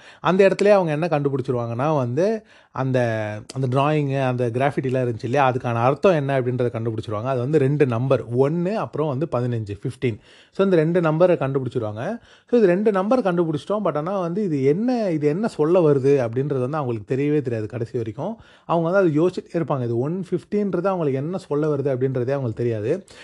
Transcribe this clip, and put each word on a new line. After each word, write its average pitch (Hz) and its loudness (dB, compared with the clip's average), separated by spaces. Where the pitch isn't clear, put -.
அந்த 190 4
இடத்துலயே 190 2
அவங்க 185 4
என்ன 151 -2
கண்டுபிடிச்சிருவாங்கன்னா 135 -2
வந்து, 160 -2
அந்த, 131 -2
அந்த 131 -2
டிராயிங்கு, 139 0
அந்த 123 0
கிராஃபிட்டிலாம் 131 0
இருந்துச்சு 120 -4
இல்லையா, 131 2
அதுக்கான 123 -4
அர்த்தம் 131 4
என்ன 139 0
அப்படின்றத 123 -2
கண்டுபிடிச்சிருவாங்க. 110 -6
அது 131 -2
வந்து 139 2
ரெண்டு 139 4
நம்பர், 123 0
ஒன்னு, 160 0
அப்புறம் 151 -4
வந்து 143 -4
பதினஞ்சு, 117 -4
ஃபிஃப்டீன். 123 -4
So 190 0
இந்த 190 4
ரெண்டு 165 4
நம்பரை 165 4
கண்டுபிடிச்சிருவாங்க. 131 -4
So 240 4
இது 214 6
ரெண்டு 202 4
நம்பர் 208 2
கண்டுபிடிச்சிட்டோம், 175 0
but 156 0
ஆனா 185 -4
வந்து 175 -2
இது 147 0
என்ன, 214 0
இது 147 0
என்ன 190 0
சொல்ல 156 2
வருது 135 2
அப்படின்றது 135 -2
வந்து 127 -4
அவங்களுக்கு 123 -4
தெரியவே 147 0
தெரியாது 117 -4
கடைசி 117 -8
வரைக்கும். 127 -6
அவங்க 165 0
வந்து 190 4
அதை 147 0
யோசிச்சுட்டே 180 -2
இருப்பாங்க, 151 -2
இது 117 -2
ஒன் 160 -4
ஃபிஃப்டின்றது 185 -2
அவங்களுக்கு 165 0
என்ன 160 -6
சொல்ல 151 -2
வருது - -2
அப்படின்றதே 131 -2
அவங்களுக்கு 127 -4
தெரியாது. 120 -2